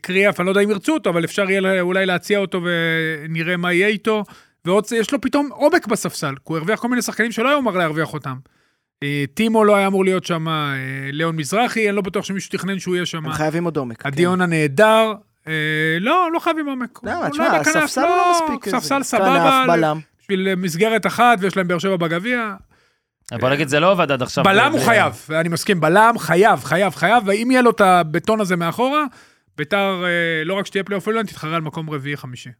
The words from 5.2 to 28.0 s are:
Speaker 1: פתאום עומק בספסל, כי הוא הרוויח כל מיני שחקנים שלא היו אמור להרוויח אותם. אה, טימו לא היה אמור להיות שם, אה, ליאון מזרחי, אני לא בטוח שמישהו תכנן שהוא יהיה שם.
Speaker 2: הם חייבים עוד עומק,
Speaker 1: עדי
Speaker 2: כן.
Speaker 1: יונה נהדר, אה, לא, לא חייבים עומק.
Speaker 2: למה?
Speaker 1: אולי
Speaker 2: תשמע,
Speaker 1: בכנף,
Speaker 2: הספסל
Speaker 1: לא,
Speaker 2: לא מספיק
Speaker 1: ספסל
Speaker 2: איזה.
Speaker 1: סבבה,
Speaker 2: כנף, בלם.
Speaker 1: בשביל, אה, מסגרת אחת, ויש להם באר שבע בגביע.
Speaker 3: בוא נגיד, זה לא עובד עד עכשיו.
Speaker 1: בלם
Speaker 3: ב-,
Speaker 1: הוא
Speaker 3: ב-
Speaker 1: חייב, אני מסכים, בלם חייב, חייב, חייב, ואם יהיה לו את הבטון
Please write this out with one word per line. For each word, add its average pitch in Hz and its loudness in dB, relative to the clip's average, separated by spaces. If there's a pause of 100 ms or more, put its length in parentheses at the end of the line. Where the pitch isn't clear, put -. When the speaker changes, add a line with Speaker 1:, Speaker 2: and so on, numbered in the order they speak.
Speaker 1:
פתאום 285 0
עומק 311 0
בספסל, 170 -4
כי 139 -20
הוא 160 -6
הרוויח 180 -4
כל 240 -6
מיני 247 -2
שחקנים 233 -4
שלא 226 -2
היו 294 2
אמור 240 -2
להרוויח 160 -2
אותם. 139 -10 (680)
אה, 143 -2 (100)
טימו 220 2
לא 208 6
היה 196 2
אמור 190 2
להיות 185 0
שם, 160 -4
אה, 160 -2 (580)
ליאון 160 -2
מזרחי, 208 0
אני 202 -2
לא 202 0
בטוח 190 -4
שמישהו 196 -8
תכנן 196 -4
שהוא 180 -4
יהיה 180 -2
שם. 160 -8
Speaker 2:
הם 156 -6
חייבים 156 -2
עוד 165 -2
עומק, 120 -6
Speaker 1:
עדי 139 -4
Speaker 2:
כן. 175 4
Speaker 1:
יונה 180 2
נהדר, 175 4 (340)
אה, 156 -4 (460)
לא, 330 0
לא 339 -2
חייבים 320 -4
עומק. 254 -8
Speaker 2:
למה? 294 -6
Speaker 1:
אולי 320 -2
Speaker 2:
תשמע, 330 0
Speaker 1:
בכנף, 302 -2
Speaker 2:
הספסל 302 -2
Speaker 1:
לא, 330 2 (100)
Speaker 2:
לא 349 2
מספיק 311 -2
Speaker 1:
ספסל 254 -2
Speaker 2:
איזה. 269 -2
Speaker 1:
סבבה, 262 2
Speaker 2:
כנף, 170 2
בלם. 156 0 (200)
Speaker 1:
בשביל, 190 -2
אה, 190 0
מסגרת 190 0
אחת, 233 4
ויש 185 -2
להם 185 -2
באר 175 0
שבע 190 -2
בגביע. 196 -4 (840)
Speaker 3:
בוא 123 2
נגיד, 143 0
זה 143 2
לא 175 4
עובד 175 2
עד 131 0
עכשיו. 131 -2
Speaker 1:
בלם 202 6
Speaker 3:
ב-, - -4
Speaker 1:
הוא 247 2
Speaker 3:
ב- - 2
Speaker 1:
חייב, 190 2
אני 165 0
מסכים, 170 0
בלם 208 6
חייב, 180 2
חייב, 180 0
חייב, 208 2
ואם 208 0
יהיה 254 4
לו 240 6
את - 0
הבטון 180 2